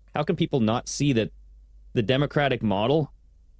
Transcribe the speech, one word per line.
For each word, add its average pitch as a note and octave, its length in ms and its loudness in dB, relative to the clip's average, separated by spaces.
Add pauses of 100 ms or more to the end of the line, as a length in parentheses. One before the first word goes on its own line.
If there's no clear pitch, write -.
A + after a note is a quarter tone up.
(140)
how D3+ 100 -2
can E3+ 120 -2
people D#3 240 -2
not A2+ 300 0
see C#3+ 240 0
that A2 180 0 (600)
the A2+ 100 0
Democratic C3+ 580 0
model A2+ 500 0 (480)